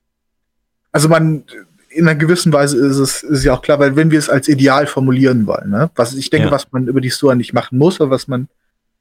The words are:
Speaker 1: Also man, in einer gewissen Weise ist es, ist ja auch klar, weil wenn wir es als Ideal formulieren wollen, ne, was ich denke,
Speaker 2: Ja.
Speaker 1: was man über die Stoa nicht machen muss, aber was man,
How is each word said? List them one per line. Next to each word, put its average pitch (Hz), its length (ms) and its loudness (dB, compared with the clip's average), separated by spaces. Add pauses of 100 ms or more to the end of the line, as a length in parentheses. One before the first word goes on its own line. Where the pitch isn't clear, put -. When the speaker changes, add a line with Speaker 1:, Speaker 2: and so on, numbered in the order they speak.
(920)
Speaker 1:
Also 151 180 0
man, 160 340 0 (460)
in 165 180 0
einer 156 80 2
gewissen 160 360 0
Weise 143 260 2
ist 139 200 2
es, 135 260 -2
ist 139 200 -2
ja 135 100 2
auch 123 80 -2
klar, 147 180 2
weil 139 160 2
wenn 160 160 2
wir 156 80 2
es 147 100 -4
als 135 180 0
Ideal 139 400 2
formulieren 131 580 0
wollen, 98 240 -4
ne, 120 260 -2
was 120 200 -2
ich 135 140 -10
denke, 151 180 0
Speaker 2:
Ja. - 40 -6
Speaker 1:
was 139 200 -4
man 127 160 -4
über 135 140 0
die 127 100 -4
Stoa 131 240 0
nicht 120 180 -4
machen 123 240 -4
muss, 170 240 2
aber 139 100 0
was 127 160 -2
man, 127 200 -6 (540)